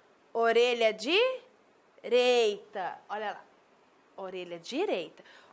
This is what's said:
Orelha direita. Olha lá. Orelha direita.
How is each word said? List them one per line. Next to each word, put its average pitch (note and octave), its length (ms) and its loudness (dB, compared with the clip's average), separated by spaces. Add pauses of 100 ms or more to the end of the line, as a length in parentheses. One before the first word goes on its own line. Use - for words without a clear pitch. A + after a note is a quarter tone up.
(320)
Orelha A#3 580 2
direita. A#3+ 2250 -2
Olha G#3 260 -8
lá. - 120 -14 (720)
Orelha F3+ 420 -10
direita. A3+ 640 -6 (300)